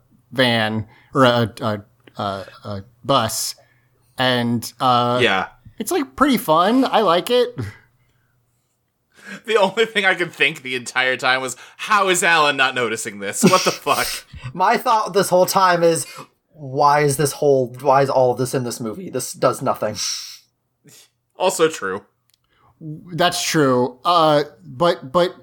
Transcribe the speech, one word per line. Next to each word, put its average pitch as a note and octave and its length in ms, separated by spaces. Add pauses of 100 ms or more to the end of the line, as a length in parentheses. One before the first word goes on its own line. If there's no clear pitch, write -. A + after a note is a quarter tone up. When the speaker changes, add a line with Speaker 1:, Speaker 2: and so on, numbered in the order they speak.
(320)
Speaker 1:
van, A2+ 560 (260)
or C3+ 120
a, A#2+ 360
a, G#2+ 240 (320)
a, G2 280 (200)
a G2+ 180 (200)
bus. A#2 500 (640)
And, A#2+ 640
uh, B2 420
Speaker 2:
Yeah. G2 280 (280)
Speaker 1:
it's, - 140
like, E4+ 240
pretty C4 220
fun. G3 480
I G3+ 160
like F3 280
it. B3 260 (1900)
Speaker 2:
The A3 120
only G#3 280
thing G#3 200
I F#3 100
could E3 160
think D3+ 320
the B2+ 120
entire B2+ 400
time C3 260
was, B2+ 140 (220)
"How G3+ 320
is F3+ 140
Alan D3+ 340
not C3 160
noticing A2+ 460
this? G2 240
What F#3 200
the F#3 80
fuck?" B2 360 (240)
Speaker 3:
<laughs> B2+ 240
My F#3+ 200
thought A3 380
this F#3 160
whole F3+ 160
time F3+ 380
is, E3 240 (420)
"Why C#3+ 520
is C#3+ 160
this D3 160
whole, C3+ 340 (140)
why C#3 200
is C3+ 80
all B2+ 220
of A2+ 80
this B2+ 160
in B2+ 80
this A#2 160
movie? B2+ 320
This - 220
does B2 280
nothing." G#2+ 340 (1400)
Speaker 2:
Also F3+ 320
true. G2+ 340 (800)
Speaker 1:
That's E3 600
true. B2+ 600
Uh, D#3 400 (220)
but, D#3 460
but F3+ 320